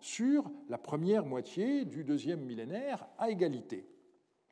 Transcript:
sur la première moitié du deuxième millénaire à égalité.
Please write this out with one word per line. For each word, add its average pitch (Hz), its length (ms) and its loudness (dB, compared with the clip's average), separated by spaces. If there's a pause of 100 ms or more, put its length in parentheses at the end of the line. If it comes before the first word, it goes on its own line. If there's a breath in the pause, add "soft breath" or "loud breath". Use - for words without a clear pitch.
sur 285 500 2 (180 loud breath)
la 117 100 -4
première 175 460 2
moitié 196 600 0
du 147 200 -6
deuxième 147 360 0
millénaire 139 680 -6 (100)
à 226 120 2
égalité. 143 580 0 (640)